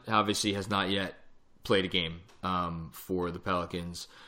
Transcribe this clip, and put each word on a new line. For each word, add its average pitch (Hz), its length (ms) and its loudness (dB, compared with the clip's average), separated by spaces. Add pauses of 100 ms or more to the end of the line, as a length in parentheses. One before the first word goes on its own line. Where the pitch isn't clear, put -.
obviously 104 460 4
has 98 160 -2
not 98 200 2
yet 98 260 -2 (500)
played 101 180 4
a 92 60 -2
game, 85 320 -2 (220)
um, 87 500 -2
for 87 380 -2
the 87 80 -8
Pelicans. 87 680 -4 (200)